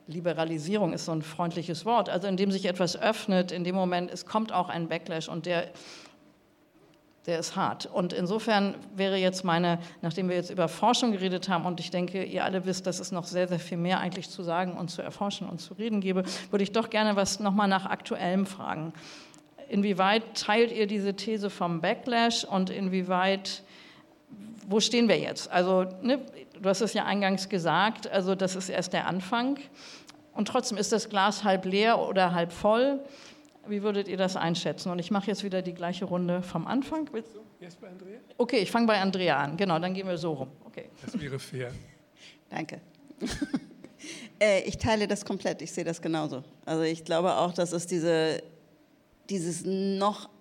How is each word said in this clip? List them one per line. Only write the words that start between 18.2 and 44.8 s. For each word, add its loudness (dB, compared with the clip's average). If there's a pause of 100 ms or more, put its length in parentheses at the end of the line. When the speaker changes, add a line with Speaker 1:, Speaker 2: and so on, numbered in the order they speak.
Speaker 1:
fragen. -6 (760)
Inwieweit 2
teilt 4
ihr 2
diese 0
These -4
vom -2
Backlash 2
und 0
inwieweit, 0 (1040)
wo 2
stehen 4
wir 6
jetzt? -4
Also, 4 (180)
ne, 2 (400)
du 0
hast 2
es 0
ja 0
eingangs 0
gesagt, 2
also 2
das 0
ist -6
erst -2
der -2
Anfang. -2 (760)
Und -2
trotzdem 0
ist 0
das 0
Glas 2
halb 4
leer 4
oder 4
halb 2
voll. 4 (640)
Wie -2
würdet 0
ihr -4
das 2
einschätzen? -2
Und -2
ich -4
mache 0
jetzt -2
wieder -2
die -4
gleiche -4
Runde 0
vom -4
Anfang. -2
Willst -10
du? -18 (200)
Speaker 2:
Erst -16
bei -16
Andrea? -16 (200)
Speaker 1:
Okay, 2
ich 2
fange 4
bei 6
Andrea 2
an. -2
Genau, 2
dann -2
gehen -6
wir -2
so -2
rum. -6 (160)
Okay. -16 (160)
Speaker 2:
Das -6
wäre -6
fair. -8 (400)
Speaker 3:
<laughs> -20
Danke. -8 (400)
<laughs> -4 (1120)
Äh, 6
ich -6
teile 2